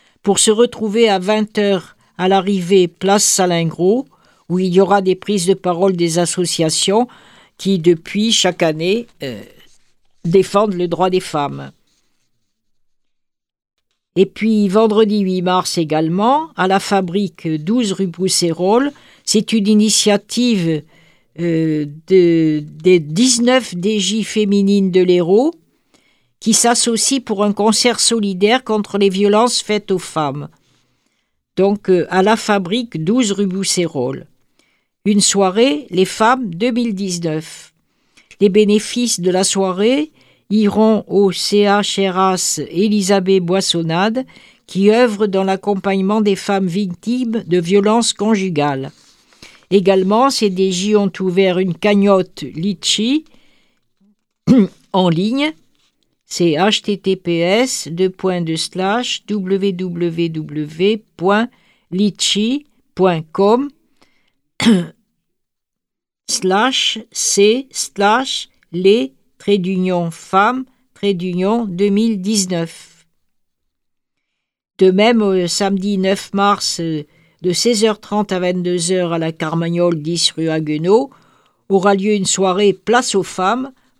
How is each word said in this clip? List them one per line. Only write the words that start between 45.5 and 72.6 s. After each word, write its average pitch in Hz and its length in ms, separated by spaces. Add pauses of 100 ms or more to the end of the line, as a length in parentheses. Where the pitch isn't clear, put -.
des 208 120
femmes 196 320
victimes 214 800
de 175 140
violences 202 520
conjugales. 151 800 (800)
Également, 196 580
C 220 220
D 190 220
J 202 240
ont 202 240
ouvert 185 400
une 185 160
cagnotte 196 640
Litchi 208 840 (1200)
<clears throat> - 440
en 185 160
ligne, 226 440 (840)
c'est 170 180
H 190 280
T 208 160
T 190 200
P 170 240
S 214 520
deux 185 160
points 185 320
deux 160 160
slash 196 720
W 196 480
W 175 560
W 156 760 (140)
point 202 300 (420)
litchi 208 720 (300)
point 180 260 (120)
com 233 360 (880)
<clears throat> - 80 (1600)
slash 220 720 (120)
C 220 580
slash - 800 (240)
les 202 400 (240)
trait 202 220
d'union 180 520
femmes 220 540 (300)
trait 202 180
d'union 185 540
deux 196 240
mille 208 320
dix-neuf. 185 840 (1700)